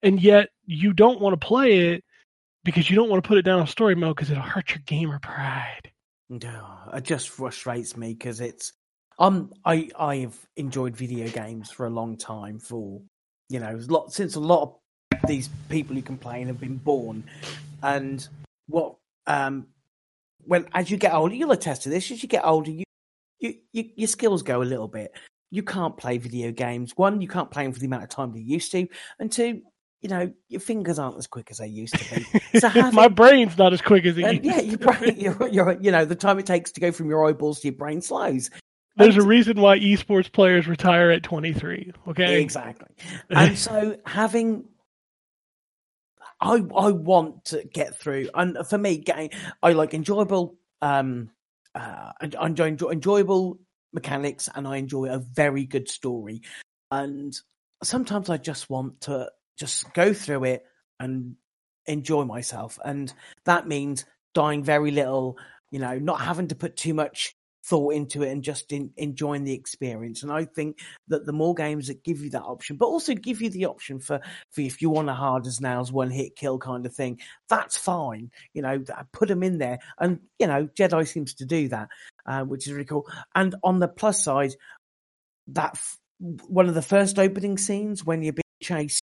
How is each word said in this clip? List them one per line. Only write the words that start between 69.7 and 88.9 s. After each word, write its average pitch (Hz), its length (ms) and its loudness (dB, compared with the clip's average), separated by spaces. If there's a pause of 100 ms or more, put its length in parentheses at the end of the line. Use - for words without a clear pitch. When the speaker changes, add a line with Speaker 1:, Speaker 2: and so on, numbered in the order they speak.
Speaker 2:
And 143 100 -10
I 160 140 -4
think 151 340 -8 (280)
that 147 180 -2
the 147 60 -8
more 156 240 0
games 151 320 -6
that 135 160 -14
give 165 180 -4
you 147 100 -10
that - 120 -6
option, 123 340 -12
but 240 100 2
also 311 280 -2
give 220 260 -8
you 226 80 -2
the 185 180 -4
option - 320 -10
for, 139 200 -4 (320)
for 151 100 -6
if 131 200 -6
you 160 80 2
want 156 200 0
a 135 40 -4
hard 127 340 -2
as 123 140 -8
nails, 127 300 -4
one 131 180 -2
hit 135 260 -6
kill 135 240 -4
kind 123 260 -8
of 120 80 -10
thing, 127 260 -8 (300)
that's - 280 -2
fine. 127 540 -6 (220)
You 147 100 -8
know, 135 160 -4
th-, - 180 -12 (160)
put 202 180 0
'em 180 120 0
in 180 160 -2
there. 123 200 -4 (200)
And, 175 200 0 (200)
you 220 80 2
know, 147 200 0 (100)
Jedi 170 300 2
seems 147 280 -8
to 135 100 -14
do 147 240 -2
that, 110 200 -8 (360)
uh, 135 180 -6
which 135 240 -8
is 143 60 -10
really 143 120 -10
cool. 147 220 -6 (260)
And 190 300 2
on 185 160 2
the 175 80 2
plus 208 360 -2
side, 139 280 0 (960)
that 151 280 -4
f-, - 220 -14 (220)
one 180 480 -2
of 170 80 -2
the 165 60 0
first 196 360 2
opening 196 400 0
scenes 202 480 -6
when 165 180 -2
you're 156 100 -4
being 165 100 -6 (180)
chased 151 440 -4